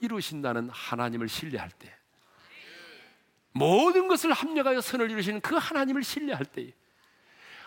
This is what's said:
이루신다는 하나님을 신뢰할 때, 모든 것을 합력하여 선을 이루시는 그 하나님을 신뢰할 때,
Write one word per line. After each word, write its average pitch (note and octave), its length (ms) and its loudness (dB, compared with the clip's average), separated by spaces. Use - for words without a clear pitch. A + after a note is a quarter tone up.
이루신다는 C#3+ 680 -4
하나님을 A#2 580 -4
신뢰할 A2 440 -8
때, - 240 -20
모든 C#4+ 560 6
것을 E4 260 2
합력하여 C4+ 480 0
선을 A3+ 300 -2
이루시는 G#3 300 -2
그 - 140 -2
하나님을 C4+ 480 0
신뢰할 C4+ 420 -6
때, B2+ 280 -12